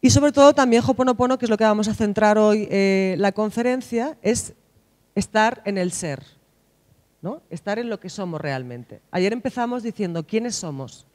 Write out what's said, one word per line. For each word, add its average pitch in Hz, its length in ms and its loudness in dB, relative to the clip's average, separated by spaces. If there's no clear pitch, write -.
Y 254 80 6
sobre 285 240 6
todo 285 200 8
también 240 320 4
Hoponopono, 254 540 0
que 247 60 -4
es 226 40 -2
lo 220 80 2
que 220 60 0
vamos 214 240 2
a 220 80 -4
centrar 214 420 2
hoy, 214 320 4
eh, 196 480 2
la 196 140 0
conferencia, 240 920 -4
es 220 320 -2
estar 220 500 0
en 202 120 -4
el 180 160 -4
ser, 143 280 -8
¿no? 233 280 -10
Estar 202 300 -6
en 240 100 -6
lo 214 100 -6
que 190 100 -16
somos 170 320 -8
realmente. 123 600 -10
Ayer 185 200 -2
empezamos 240 500 -6
diciendo, 175 460 -6
¿quiénes 220 280 -4
somos? 135 600 -12